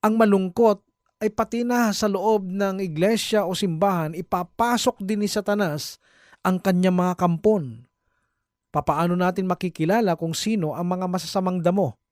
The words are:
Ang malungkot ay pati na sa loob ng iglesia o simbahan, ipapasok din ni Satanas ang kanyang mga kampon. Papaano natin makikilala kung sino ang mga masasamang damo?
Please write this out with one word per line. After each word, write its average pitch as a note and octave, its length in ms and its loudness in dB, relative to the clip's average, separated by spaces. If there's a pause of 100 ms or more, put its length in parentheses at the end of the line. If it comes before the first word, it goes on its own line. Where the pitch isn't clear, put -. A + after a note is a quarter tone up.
Ang G#3+ 160 2
malungkot G#3 640 4 (400)
ay G#3+ 80 0
pati A3+ 320 -4
na A#3+ 320 0
sa G#3+ 160 0
loob G3 400 0
ng G3 320 -2
iglesia G3 640 0
o F#3 80 -4
simbahan, E3+ 640 0
ipapasok A3+ 880 -2
din G#3 160 -2
ni G#3 80 0
Satanas G3+ 720 -4 (400)
ang F#3 160 0
kanyang F#3 400 2
mga F3+ 160 2
kampon. E3 720 0 (880)
Papaano D#3+ 400 0
natin F3+ 320 0
makikilala F3+ 720 0
kung E3 160 -4
sino F#3 400 -2
ang F3 160 -4
mga F3+ 160 -2
masasamang F#3 560 -2
damo? F3 400 0 (100)